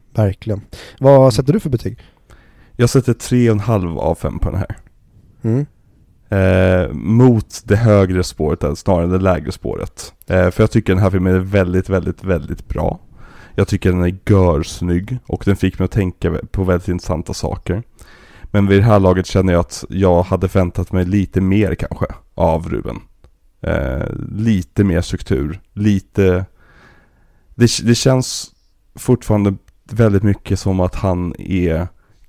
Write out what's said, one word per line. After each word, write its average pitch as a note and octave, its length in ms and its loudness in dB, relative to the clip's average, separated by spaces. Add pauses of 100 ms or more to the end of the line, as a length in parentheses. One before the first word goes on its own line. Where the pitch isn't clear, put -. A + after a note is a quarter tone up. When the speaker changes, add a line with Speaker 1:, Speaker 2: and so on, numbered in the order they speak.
(160)
Speaker 1:
verkligen. G#2 460 -2 (380)
Vad C3 340 6
sätter C3+ 200 0
du A3 60 -2
för E3 100 -6
betyg? A#2 300 -6 (760)
Speaker 2:
Jag A#2+ 140 2
sätter B2 240 2
tre A#2+ 360 0
och A2 60 4
en G#2 40 0
halv G2 400 -2
av E2 160 0
fem - 240 -6
på - 120 -2
den - 80 -4
här. - 180 -8 (640)
Speaker 1:
Mm. A#2+ 240 -2 (640)
Speaker 2:
Eh, F#2 640 2
mot A2+ 720 2
det G#2 100 2
högre G2 480 4
spåret, D2+ 400 -4
eller D2 120 -2
snarare F2 320 0
det F#2 100 0
lägre F2+ 340 0
spåret. - 600 -10 (140)
Eh, F2+ 240 2
för A2 120 2
jag G#2+ 80 2
tycker G2+ 220 2
den F#2 100 0
här G2 60 4
filmen F#2 260 2
är F#2 40 2
väldigt, F#2 500 0
väldigt, F2+ 340 -4
väldigt E2+ 440 -6
bra. - 320 -6 (560)
Jag G2+ 120 0
tycker F#2+ 240 0
den F2+ 120 0
är F2+ 220 -2
görsnygg F2+ 920 0 (100)
och - 180 -6
den G2 100 2
fick - 240 -2
mig F#2+ 60 0
att - 60 -4
tänka F#2 480 -2 (120)
på G2 120 -4
väldigt F#2 240 -2
intressanta F2 460 -6
saker. - 500 -6 (680)
Men G2+ 160 2
vid G2 120 6
det G2 60 4
här G#2+ 140 6
laget F#2 260 2
känner F#2 280 0
jag E2+ 60 4
att - 300 -6
jag F2+ 340 2
hade F#2 240 -2
väntat F#2 440 -2
mig F#2 140 0
lite F#2 360 -2
mer F#2+ 340 0
kanske - 300 -8 (300)
av E2 340 -2
Ruben. B1 300 -8 (600)
Eh, C#2 420 -4 (280)
lite G#2 520 -2
mer F2 180 2
struktur, D#2 580 -6 (140)
lite, G2 720 0 (1080)
det, A#2 140 4 (140)
det A#2 120 2
känns - 560 -2 (440)
fortfarande G#2 580 0 (380)
väldigt G#2 320 2
mycket G2 360 -2
som F#2+ 200 -2
att F2+ 160 -2
han F2+ 440 -4
är F2 480 -2 (420)